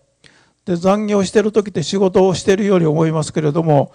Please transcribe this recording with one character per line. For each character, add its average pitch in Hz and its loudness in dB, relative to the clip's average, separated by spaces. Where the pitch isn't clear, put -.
で、 185 -4
残 190 0
業 202 0
し 185 -4
て 214 2
る 208 0
時 208 0
っ - -14
て 180 -6
仕 196 -4
事 190 2
を 185 2
し - -4
て 190 2
る 214 -2
よ 196 2
う 175 4
に 165 0
思 156 0
い 160 -2
ま 160 -2
す - -12
け 165 -2
れ 147 0
ど 165 -2
も、 151 2